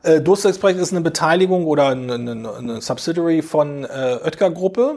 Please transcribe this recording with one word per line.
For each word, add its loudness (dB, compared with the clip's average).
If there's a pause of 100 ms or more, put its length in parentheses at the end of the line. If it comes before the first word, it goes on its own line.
Äh, 6
Durst 4
Express 2
ist -2
eine 0
Beteiligung 2
oder 4
eine, -4
eine, -8
eine -8
Subsidiary -2
von, -2
äh, -2
Oetker 0
Gruppe, -2